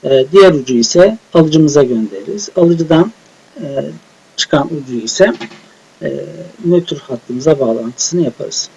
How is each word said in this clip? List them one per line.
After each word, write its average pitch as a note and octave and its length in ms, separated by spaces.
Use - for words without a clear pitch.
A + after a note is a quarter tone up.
E, C3+ 280
diğer F#3+ 200
ucu C3 220
ise F3 440
alıcımıza D#3 500
göndeririz. G#2+ 720
Alıcıdan, E3+ 560
e, C#3 240
çıkan D#3 360
ucu C3 200
ise, A#2+ 400
e, C#3+ 240
nötr E3+ 320
hattımıza C3 640
bağlantısını A#2+ 600
yaparız. - 560